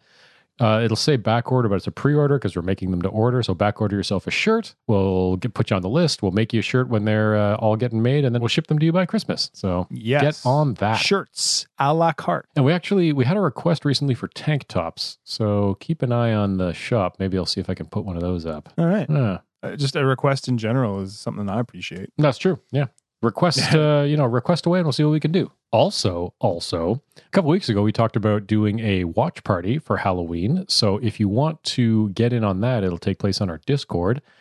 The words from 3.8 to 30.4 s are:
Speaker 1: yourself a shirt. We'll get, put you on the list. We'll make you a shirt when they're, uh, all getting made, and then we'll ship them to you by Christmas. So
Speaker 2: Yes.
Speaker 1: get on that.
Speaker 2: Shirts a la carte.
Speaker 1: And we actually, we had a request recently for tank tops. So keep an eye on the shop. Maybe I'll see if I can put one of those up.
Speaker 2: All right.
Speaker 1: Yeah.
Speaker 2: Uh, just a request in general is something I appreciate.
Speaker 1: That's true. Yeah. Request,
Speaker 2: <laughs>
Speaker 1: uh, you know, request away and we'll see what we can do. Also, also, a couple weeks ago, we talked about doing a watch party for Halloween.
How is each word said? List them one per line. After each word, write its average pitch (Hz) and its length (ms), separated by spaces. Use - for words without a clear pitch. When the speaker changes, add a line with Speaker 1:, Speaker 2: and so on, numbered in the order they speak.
Speaker 1:
yourself 95 300
a - 60
shirt. - 420
We'll 95 480
get, 98 180
put - 160
you 110 60
on 92 80
the 92 60
list. 151 340
We'll 95 80
make 107 200
you 110 100
a - 20
shirt 127 260
when 107 160
they're, 107 300
uh, 104 220
all 110 180
getting 113 260
made, 135 240
and 120 80
then 120 80
we'll 117 80
ship - 160
them 151 140
to 156 60
you 165 60
by 180 140
Christmas. - 480
So 90 380
Speaker 2:
Yes. 139 500
Speaker 1:
get 123 80
on 143 260
that. 104 220
Speaker 2:
Shirts - 720
a 143 160
la 165 180
carte. - 440
Speaker 1:
And 143 100
we 151 80
actually, 175 400
we 131 120
had 170 120
a 214 40
request 170 440
recently 139 300
for - 140
tank - 380
tops. - 560
So 101 560
keep - 220
an 123 100
eye 117 220
on 101 240
the 92 160
shop. 98 460
Maybe 95 180
I'll 87 80
see - 160
if - 80
I 92 60
can 87 100
put 85 180
one 92 120
of 85 80
those 87 240
up. 78 220
Speaker 2:
All 165 80
right. 190 200
Speaker 1:
Yeah. 120 320
Speaker 2:
Uh, 92 140
just 139 200
a 147 80
request 135 440
in 127 100
general 110 440
is 98 180
something 104 320
I 107 80
appreciate. 92 580
Speaker 1:
That's 147 220
true. 185 200
Yeah. 139 140
Request, 147 380
Speaker 2:
<laughs> - 160
Speaker 1:
uh, 151 320
you 151 100
know, 147 80
request 123 400
away 175 140
and 170 80
we'll 143 40
see 151 120
what 151 80
we 156 80
can 156 120
do. 175 200
Also, 107 720
also, 87 600
a - 140
couple 175 180
weeks 185 180
ago, 101 140
we 104 100
talked 113 240
about 104 320
doing 107 320
a 101 240
watch 98 400
party 98 340
for 107 200
Halloween. 90 720